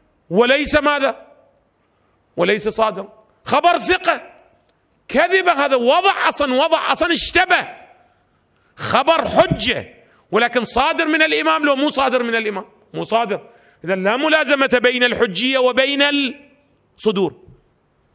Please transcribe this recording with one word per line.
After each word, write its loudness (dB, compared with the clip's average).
وليس 2
ماذا؟ 0
وليس -2
صادر. -4
خبر 2
ثقة، -2
كذب 2
هذا، 2
وضع 2
أصلًا، -2
وضع 0
أصلًا، 0
اشتبه. 0
خبر 0
حجة، 0
ولكن 2
صادر 0
من 0
الإمام، 0
لو 2
مو 0
صادر 0
من -4
الإمام، -4
مو -6
صادر. -2
إذن -2
لا 0
ملازمة 2
بين 2
الحجية 0
وبين 0
الصدور، -4